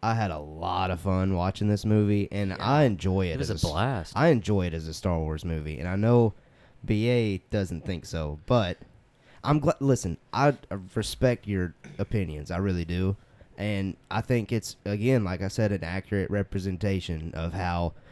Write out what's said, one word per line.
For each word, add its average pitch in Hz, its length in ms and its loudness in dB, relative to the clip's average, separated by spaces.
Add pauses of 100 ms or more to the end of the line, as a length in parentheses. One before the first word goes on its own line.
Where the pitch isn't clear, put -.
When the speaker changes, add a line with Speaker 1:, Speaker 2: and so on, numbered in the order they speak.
Speaker 1:
I 113 120 0
had 107 160 0
a 78 80 -6
lot 90 520 -4
of 82 100 -4
fun 95 340 2
watching 92 340 0
this 104 180 2
movie, 104 440 4
and 101 200 -2
Speaker 2:
Yeah. 92 100 -6
Speaker 1:
I 139 220 4
enjoy 95 460 2
it 80 60 -2
Speaker 2:
It - 40 -4
was 117 120 -2
Speaker 1:
as 95 140 -2
Speaker 2:
a - 20 -2
Speaker 1:
s-, 78 60 -2
Speaker 2:
blast. 101 440 -2
Speaker 1:
I 151 120 6
enjoy 104 380 4
it 82 80 -2
as 80 120 -6
a 80 60 -6
Star 87 260 0
Wars 78 280 -4
movie, 78 320 -4
and 82 100 -6
I 92 80 -2
know 113 380 6 (500)
B 110 240 2
A 110 300 2 (120)
doesn't 90 360 -2
think 92 180 -6
so, 76 400 -6
but 107 320 2 (640)
I'm 151 180 2
gla-, 143 200 2
listen, 120 380 0 (140)
I, 139 160 4 (220)
I 98 80 -8 (160)
respect 120 540 0
your 90 260 0 (240)
opinions, 85 520 -4
I 87 80 -2
really 92 260 0
do, 92 320 0 (400)
and 98 400 -4 (140)
I 101 100 -2
think 120 320 -2
it's, - 320 -4
again, 107 400 2
like 90 160 -2
I 95 80 -2
said, 104 240 0
an 82 120 -4
accurate 95 460 -2
representation 92 1040 -4
of 82 200 -6
how 87 400 -2 (180)